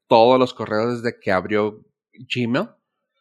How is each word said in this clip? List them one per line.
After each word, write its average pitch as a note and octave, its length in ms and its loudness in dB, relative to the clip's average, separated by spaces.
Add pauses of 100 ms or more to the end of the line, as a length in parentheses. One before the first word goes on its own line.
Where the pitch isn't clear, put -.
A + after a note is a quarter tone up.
todos B2 320 4
los B2 140 0
correos A2+ 500 -6
desde A#2 160 -6
que G#2 140 -4
abrió G#2 520 -2 (280)
Gmail B2+ 560 -6 (520)